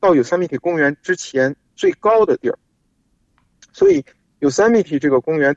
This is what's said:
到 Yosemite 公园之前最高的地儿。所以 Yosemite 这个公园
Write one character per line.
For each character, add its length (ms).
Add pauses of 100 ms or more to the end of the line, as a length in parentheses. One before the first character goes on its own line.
到 120
Yosemite 460
公 180
园 240
之 140
前 400 (180)
最 280
高 240
的 100
地 140
儿。 100 (1120)
所 180
以 140 (380)
Yosemite 580
这 100
个 120
公 180
园 180